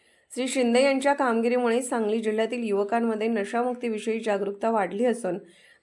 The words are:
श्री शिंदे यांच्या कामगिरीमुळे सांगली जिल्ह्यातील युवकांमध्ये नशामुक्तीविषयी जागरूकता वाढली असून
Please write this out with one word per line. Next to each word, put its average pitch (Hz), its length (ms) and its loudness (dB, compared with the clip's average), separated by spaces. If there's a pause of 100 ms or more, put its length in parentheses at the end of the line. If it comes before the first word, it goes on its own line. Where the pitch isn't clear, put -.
(320)
श्री 254 160 -2
शिंदे 247 340 2
यांच्या 277 300 2
कामगिरीमुळे 240 680 2
सांगली 226 360 -2
जिल्ह्यातील 220 460 -2
युवकांमध्ये 214 640 0
नशामुक्तीविषयी 226 920 -2
जागरूकता 208 500 -2
वाढली 202 340 0
असून 220 340 0 (440)